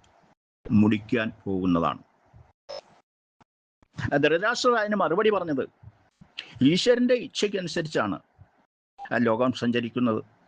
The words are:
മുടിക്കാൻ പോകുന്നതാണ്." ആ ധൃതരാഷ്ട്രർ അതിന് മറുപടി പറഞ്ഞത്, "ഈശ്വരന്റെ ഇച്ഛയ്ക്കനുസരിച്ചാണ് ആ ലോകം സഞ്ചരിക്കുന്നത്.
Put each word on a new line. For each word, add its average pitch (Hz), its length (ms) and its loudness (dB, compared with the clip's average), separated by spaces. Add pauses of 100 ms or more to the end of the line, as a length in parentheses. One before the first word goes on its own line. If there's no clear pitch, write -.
(720)
മുടിക്കാൻ 110 600 2 (140)
പോകുന്നതാണ്." 90 580 -2 (2000)
ആ 147 40 4
ധൃതരാഷ്ട്രർ 202 560 2
അതിന് 214 220 0
മറുപടി 190 340 2
പറഞ്ഞത്, 170 400 -2 (920)
"ഈശ്വരന്റെ 240 520 4
ഇച്ഛയ്ക്കനുസരിച്ചാണ് 165 1040 -2 (960)
ആ 117 40 0
ലോകം 120 340 2
സഞ്ചരിക്കുന്നത്. 120 720 -2 (240)